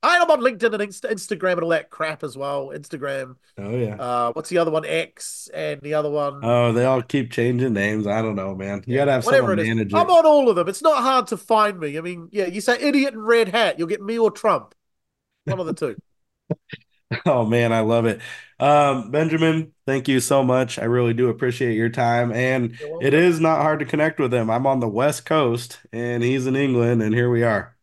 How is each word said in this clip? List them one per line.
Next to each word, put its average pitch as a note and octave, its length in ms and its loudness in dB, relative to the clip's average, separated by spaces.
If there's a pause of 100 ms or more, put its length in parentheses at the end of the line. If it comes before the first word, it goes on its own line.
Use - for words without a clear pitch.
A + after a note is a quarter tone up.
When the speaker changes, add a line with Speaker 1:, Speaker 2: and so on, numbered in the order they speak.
Speaker 1:
I E4+ 140 4
am E4+ 120 4
on D4 100 4
LinkedIn A3+ 320 0
and G#3 100 -4
Inst-, G3+ 200 -10
Instagram F#3 520 -4
and E3+ 80 -4
all E3 80 -2
that D#3+ 200 -2
crap D#3 320 -8
as C3 140 -10
well. C#3 320 -6
Instagram. C#3 680 -10 (220)
Speaker 2:
Oh, G2+ 120 -10
yeah. A2+ 260 -4
Speaker 1:
Uh, A#2+ 380 -2
what's D#3 160 -10
the F3 80 0
other E3 120 2
one? D#3 140 -2
X - 680 -8
and D3+ 280 -8
the D3 140 -8
other D3+ 160 -2
one. C#3+ 340 -4
Speaker 2:
Oh, A#2+ 280 2
they A#2+ 120 2
all C3 180 2
keep B2 300 -4
changing B2 400 0
names. G#2 340 0
I G#2+ 160 -2
don't A2 140 -2
know, F#2+ 180 -6
man. G2 320 -8
You A#2+ 80 -4
Speaker 1:
Yeah, A#2+ 60 2
Speaker 2:
gotta C3+ 120 2
have B2+ 140 0
Speaker 1:
whatever C5+ 220 4
Speaker 2:
someone A2 100 0
Speaker 1:
it - 40 0
is. A2 60 0
Speaker 2:
manage G3 260 -2
Speaker 1:
I'm F4 140 2
Speaker 2:
it. F#4 40 4
Speaker 1:
on E4 140 8
all D4 220 6
of G#3+ 60 4
them. E3+ 140 0
It's G3 140 -8
not D4+ 200 4
hard B3+ 260 2
to A3 80 -4
find G#3 440 0
me. D3+ 180 -6
I D#3+ 40 -8
mean, E3+ 280 -12
yeah, G3 160 -2
you F#3 140 -6
say A#3+ 200 2
idiot C#4 340 2
in A3 60 -14
red A3+ 280 2
hat, F#3+ 300 0
you'll E3 100 -4
get G3+ 140 -6
me A3 160 -6
or A3 120 4
Trump. G3 440 -2 (680)
One F#3 140 -4
of F3+ 80 -4
the D#3+ 80 -4
two. A#2+ 220 -6 (540)
<laughs> - 60 -4 (680)
Speaker 2:
Oh, B2+ 220 2
man, A#2 260 2
I A2+ 80 2
love A2+ 240 2
it. A2+ 160 0 (380)
Um, C#3 540 2
Benjamin, D#3+ 600 0 (140)
thank C3+ 220 -2
you C3+ 100 2
so C3+ 240 2
much. B2+ 340 0
I - 100 -4
really A#2+ 280 2
do B2 140 2
appreciate A#2+ 480 -2
your A2+ 120 0
time. A#2+ 440 0
And B2 480 -2
Speaker 1:
You're D3 100 -12
welcome. E3 160 -4
Speaker 2:
it - 80 4
is E3+ 240 4
not D#3+ 240 2
hard D3+ 160 0
to D3 60 -4
connect D3+ 340 -2
with B2+ 160 0
him. A2+ 160 0
I'm B2 160 0
on C3+ 140 0
the A#2+ 80 -2
West C3 360 -2
Coast, A#2+ 540 -2 (140)
and A#2+ 280 -4
he's B2+ 280 0
in C3 80 0
England, A#2+ 460 2
and G#2+ 120 0
here B2 160 2
we A#2+ 140 2
are G#2+ 380 -2